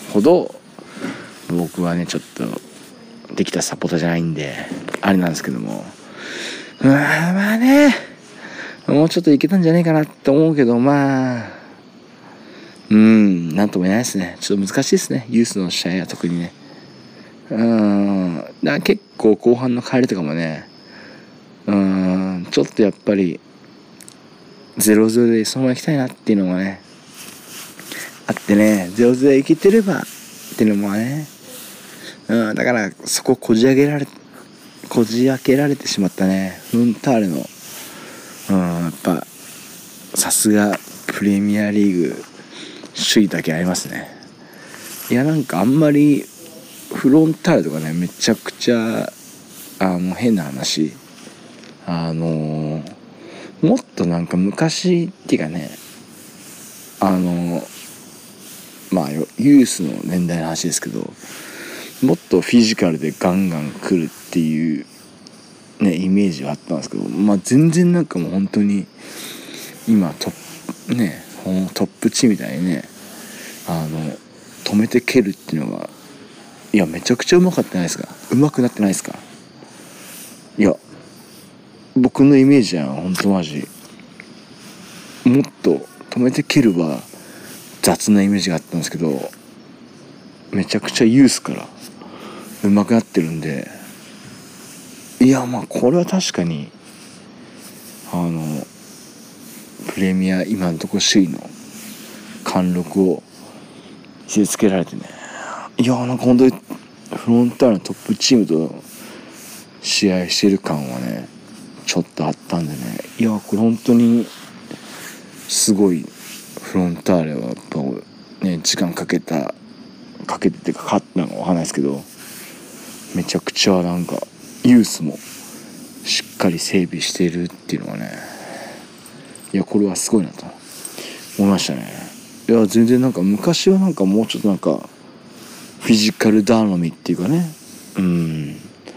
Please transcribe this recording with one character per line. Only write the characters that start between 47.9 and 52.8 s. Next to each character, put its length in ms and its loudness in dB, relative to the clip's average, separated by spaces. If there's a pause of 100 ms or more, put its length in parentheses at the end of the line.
め 160 -2
ち 220 -4
ゃ 60 2
く 160 -12
ち 200 -2
ゃ、 400 -4 (640)
あ 200 -2
の、 160 -4
変 200 0
な 100 -2
話、 480 -6 (920)
あ 260 -6
の、 680 -4 (800)